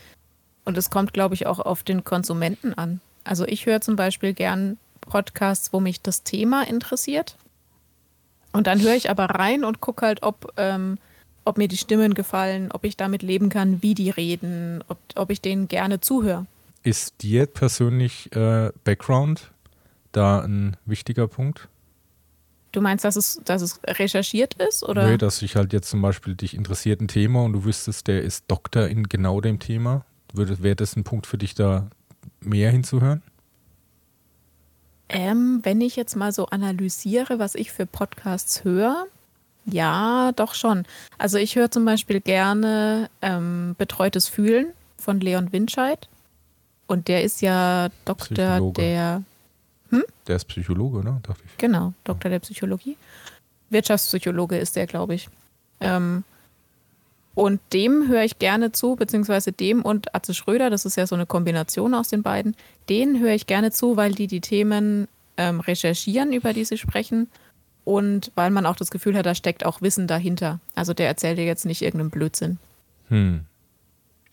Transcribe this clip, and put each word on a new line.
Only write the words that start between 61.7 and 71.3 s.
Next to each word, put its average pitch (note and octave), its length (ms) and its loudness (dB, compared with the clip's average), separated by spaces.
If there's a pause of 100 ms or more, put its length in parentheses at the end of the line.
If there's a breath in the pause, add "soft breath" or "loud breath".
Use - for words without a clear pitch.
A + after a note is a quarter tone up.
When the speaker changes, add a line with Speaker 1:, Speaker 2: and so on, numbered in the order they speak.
Speaker 1:
aus A#3 160 0
den G#3 140 0
beiden, G3+ 320 -2 (340 loud breath)
denen B3+ 320 2
höre A3+ 140 4
ich G#3+ 120 -2
gerne G#3+ 260 2
zu, A#3+ 240 2
weil G#3 180 2
die G3+ 140 -2
die F#3 120 -4
Themen, G#3 640 0 (300)
ähm, F3 240 0
recherchieren, F#3+ 720 0
über A#3+ 220 0
die A3 100 -2
sie A3 140 -4
sprechen A#3 500 -2 (560 soft breath)
und G3+ 520 0
weil F3+ 140 2
man G3+ 140 2
auch F3 120 0
das - 140 -6
Gefühl G3+ 280 0
hat, F3 80 0
da F3 80 2
steckt - 320 -2
auch - 160 -4
Wissen F#3+ 240 0
dahinter. E3+ 540 -2 (140)
Also F3 200 -2
der E3 140 2
erzählt E3 280 0